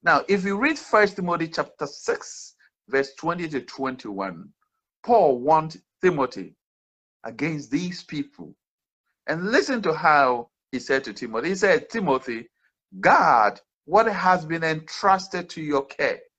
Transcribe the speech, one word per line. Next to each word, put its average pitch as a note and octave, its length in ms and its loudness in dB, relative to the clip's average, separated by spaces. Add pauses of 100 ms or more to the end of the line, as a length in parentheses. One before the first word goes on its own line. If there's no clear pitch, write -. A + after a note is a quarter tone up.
Now, D#3 260 4
if F#3+ 160 2
you G3 120 -2
read C#4+ 220 0
First G#3 380 2
Timothy F3 320 -2
chapter - 380 -6
six, - 680 -8 (340)
verse C3+ 260 -2
twenty E3+ 340 -4
to C#3+ 140 -4
twenty-one, G2+ 840 -8 (540)
Paul F3 360 4
warned D#3 420 2 (220)
Timothy E3 520 0 (720)
against C3 460 -6
these F3 320 -4
people. - 520 -12 (720)
And E3+ 240 -4
listen C4 320 0
to D#3+ 120 0
how C#3+ 560 2 (220)
he C3 60 -6
said C3+ 260 -2
to A2 80 -10
Timothy. A#2 380 -6
He G3 40 -2
said, F#3 340 2
"Timothy, C#3+ 600 -4 (520)
guard D3 600 4 (260)
what G#3 200 4
has F#3 380 0
been E3 180 -4
entrusted F3 880 -2
to E3 120 -12
your C#3+ 240 0
care - 340 -4 (180)